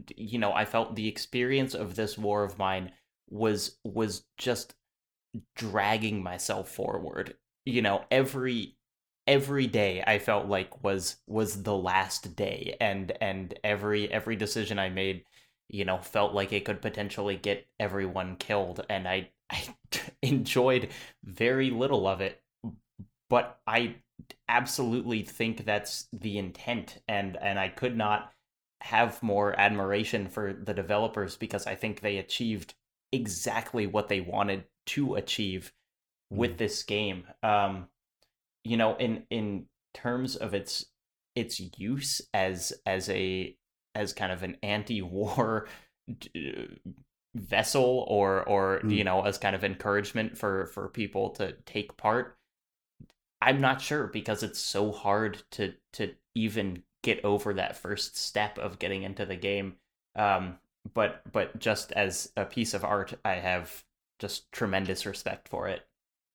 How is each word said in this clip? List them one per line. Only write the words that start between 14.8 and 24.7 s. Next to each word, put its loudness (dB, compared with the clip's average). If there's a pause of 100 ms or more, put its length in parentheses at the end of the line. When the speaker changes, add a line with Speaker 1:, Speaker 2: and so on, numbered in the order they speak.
Speaker 1:
made, -2 (460)
you -2
know, 2
felt 0
like 0
it 0
could -4
potentially -4
get -2 (140)
everyone -4
killed, -2
and -2
I, -2 (100)
<laughs> -20
I -4 (600)
enjoyed 4 (360)
very 2
little 2
of 2
it, -4 (880)
but 4
I 2 (540)
absolutely 2